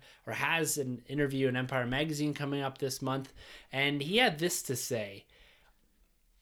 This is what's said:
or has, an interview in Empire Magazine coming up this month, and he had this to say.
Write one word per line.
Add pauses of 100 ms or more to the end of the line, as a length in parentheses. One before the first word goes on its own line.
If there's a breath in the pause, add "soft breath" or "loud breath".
(260 loud breath)
or
has,
an
interview
in
Empire
Magazine
coming
up
this
month, (380 loud breath)
and
he
had
this
to
say. (1160 soft breath)